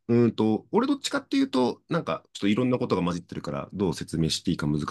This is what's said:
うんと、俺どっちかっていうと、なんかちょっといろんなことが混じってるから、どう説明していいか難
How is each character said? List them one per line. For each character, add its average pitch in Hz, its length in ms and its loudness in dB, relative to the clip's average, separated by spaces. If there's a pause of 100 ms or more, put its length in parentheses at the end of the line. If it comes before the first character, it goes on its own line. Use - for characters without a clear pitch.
う 120 180 4
ん 110 60 2
と、 110 380 0
俺 226 160 2
ど 285 80 2
っ 277 60 -8
ち - 100 -8
か 285 80 -2
っ 269 80 -14
て 277 100 -2
い 269 60 4
う 269 60 0
と、 247 400 0
な 165 120 -2
ん 139 40 -8
か - 180 -4 (100)
ち - 60 -14
ょ - 20 -14
っ - 20 -
と 101 60 4
い 104 60 4
ろ 127 100 0
ん 123 60 2
な 127 80 2
こ 123 80 -2
と 104 100 0
が 90 60 2
混 87 120 0
じ 90 60 -4
っ - 20 -14
て - 120 -14
る - 80 -10
か 76 80 -8
ら、 71 220 -6
ど 92 180 0
う 71 40 0
説 - 240 -6
明 80 100 4
し - 140 -4
て - 80 -2
い 85 40 2
い - 20 -8
か 76 100 -4
難 76 140 0 (100)